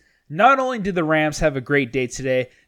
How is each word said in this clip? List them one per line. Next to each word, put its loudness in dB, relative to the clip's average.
not 4
only -4
did -4
the 0
Rams 0
have 0
a -4
great 0
day -2
today, -4